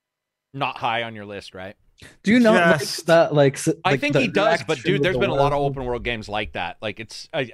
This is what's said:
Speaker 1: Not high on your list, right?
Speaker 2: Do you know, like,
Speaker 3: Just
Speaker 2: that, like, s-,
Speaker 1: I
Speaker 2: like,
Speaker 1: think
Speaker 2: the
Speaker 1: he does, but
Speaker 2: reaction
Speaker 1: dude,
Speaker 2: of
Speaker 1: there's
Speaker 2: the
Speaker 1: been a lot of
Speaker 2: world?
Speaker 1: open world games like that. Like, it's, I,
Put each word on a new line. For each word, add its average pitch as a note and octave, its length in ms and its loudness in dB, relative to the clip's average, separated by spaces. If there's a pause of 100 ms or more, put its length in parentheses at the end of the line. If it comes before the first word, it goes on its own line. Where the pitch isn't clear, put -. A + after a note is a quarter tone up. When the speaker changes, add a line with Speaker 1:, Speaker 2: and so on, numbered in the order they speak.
(540)
Speaker 1:
Not C3+ 260 -6
high A#2 240 -2
on A2+ 120 -12
your G#2 100 -14
list, G2+ 300 -14
right? F#2 220 -14 (460)
Speaker 2:
Do G3 100 2
you B3 80 6
know, A3 100 6
like, E3+ 280 4
Speaker 3:
Just - 280 -10
Speaker 2:
that, E3 260 4
like, C#3 220 4
s-, - 140 -4 (160)
Speaker 1:
I F#3 60 2
Speaker 2:
like, - 100 0
Speaker 1:
think - 140 0
Speaker 2:
the C#3 60 4
Speaker 1:
he - 60 2
does, F#3+ 360 2
but D#3 140 -2
Speaker 2:
reaction - 140 -2
Speaker 1:
dude, - 60 2
Speaker 2:
of C#3+ 60 0
Speaker 1:
there's F#3 120 2
Speaker 2:
the B2 60 -2
Speaker 1:
been B2 80 2
a B2+ 40 -2
lot C#3+ 200 2
of C#3+ 60 0
Speaker 2:
world? C#3+ 180 0
Speaker 1:
open C3 80 -8
world A#2+ 180 -4
games A2 240 -6
like G#2 260 -6
that. F2+ 280 -6
Like, A2 180 -8
it's, - 340 -16
I, C3+ 200 -4